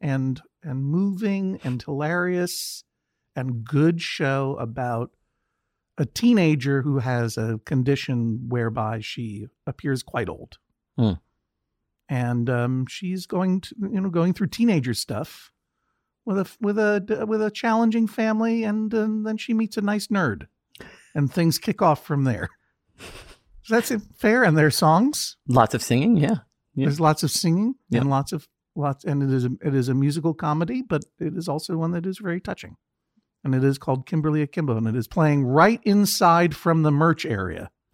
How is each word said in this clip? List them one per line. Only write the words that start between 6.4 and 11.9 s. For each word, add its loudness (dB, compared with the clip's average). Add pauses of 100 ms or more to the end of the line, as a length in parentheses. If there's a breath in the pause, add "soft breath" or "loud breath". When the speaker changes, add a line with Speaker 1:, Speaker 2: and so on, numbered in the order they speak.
Speaker 1:
who 0
has -2
a -4
condition -2
whereby -4
she -10 (180)
appears -6
quite -6
old. -14 (400)
Speaker 2:
Hmm. 4 (960)